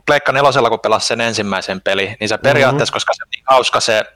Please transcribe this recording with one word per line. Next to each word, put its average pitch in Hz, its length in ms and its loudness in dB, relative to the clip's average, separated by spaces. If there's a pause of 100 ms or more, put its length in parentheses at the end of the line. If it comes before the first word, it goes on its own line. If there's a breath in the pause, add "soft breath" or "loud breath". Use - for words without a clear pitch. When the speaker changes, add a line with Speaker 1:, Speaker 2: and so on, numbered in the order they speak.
Speaker 1:
Pleikka 143 260 0
nelosella, 135 380 2
kun 107 100 -2
pelasi 107 280 0
sen 117 140 -4
ensimmäisen 101 600 -4
pelin, 98 380 -2
niin 107 100 -4
sä 107 60 -2
Speaker 2:
Mhm. - 80 -6
Speaker 1:
periaatteessa, 139 500 2
koska - 200 -2
se - 100 -14
on - 120 -20
niin - 120 -14
hauska 127 320 2
se, 107 240 0 (120)